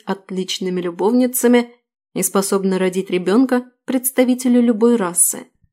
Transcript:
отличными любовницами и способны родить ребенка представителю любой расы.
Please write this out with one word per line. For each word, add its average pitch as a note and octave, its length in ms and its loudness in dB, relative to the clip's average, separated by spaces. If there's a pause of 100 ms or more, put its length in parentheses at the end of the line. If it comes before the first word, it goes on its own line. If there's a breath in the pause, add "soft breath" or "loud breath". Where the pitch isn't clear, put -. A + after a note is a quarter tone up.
отличными F#3 760 -6
любовницами A#3+ 920 2 (400)
и F3 100 -4
способны F#3+ 540 0
родить F#3 320 -2
ребенка B3 600 0 (140)
представителю B3+ 760 0
любой A#3 340 2
расы. F3+ 520 -2 (260)